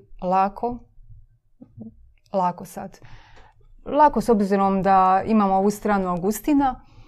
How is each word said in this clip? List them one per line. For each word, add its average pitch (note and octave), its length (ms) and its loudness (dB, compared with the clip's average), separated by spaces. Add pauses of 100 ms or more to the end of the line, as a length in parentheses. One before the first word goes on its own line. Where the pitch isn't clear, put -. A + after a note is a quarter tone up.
(240)
lako, G3+ 560 -2 (1500)
lako F3+ 320 -4
sad. F#3+ 340 -16 (880)
Lako D4 340 2
s - 80 -6
obzirom G3 540 0
da F#3 440 4
imamo G#3 280 2
ovu G3 160 2
stranu G3+ 380 -2
Augustina, B3 760 -2 (240)